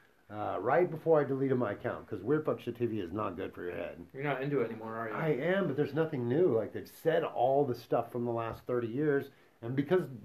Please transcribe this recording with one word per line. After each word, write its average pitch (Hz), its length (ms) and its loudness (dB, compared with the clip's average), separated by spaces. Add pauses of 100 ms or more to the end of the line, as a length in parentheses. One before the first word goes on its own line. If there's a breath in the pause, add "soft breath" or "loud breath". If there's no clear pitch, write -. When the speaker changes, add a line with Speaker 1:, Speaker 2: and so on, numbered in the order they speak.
(320 soft breath)
Speaker 1:
uh, 104 280 -4
right 143 300 4
before 156 320 4
I - 40 2
deleted 135 320 2
my 107 160 0
account, 98 340 -6
'cause - 160 -8
Weird 151 220 2
Fuck 127 160 0
Shit 120 160 -6
T 120 100 0
V 107 140 -2
is 82 120 -6
not 101 220 -2
good 92 180 -6
for 87 100 -10
your 87 120 -6
head. 82 240 -6 (140)
Speaker 2:
You're 135 100 -8
not 135 180 -2
into 139 200 0
it 113 100 0
anymore, 113 240 -8
are 113 140 -4
you? 107 60 -6
Speaker 1:
I 160 140 0
am, 170 380 2
but 127 80 -2
there's 139 180 0
nothing 143 340 0
new. 143 300 4
Like, 104 160 -2
they've 98 140 -8
said 160 360 0
all 135 420 4
the 120 100 -2
stuff - 360 -2
from 120 140 -2
the 120 60 0
last 113 340 -4
thirty 120 220 0
years, 139 420 0 (320 soft breath)
and 120 140 -4
because 156 280 2 (220)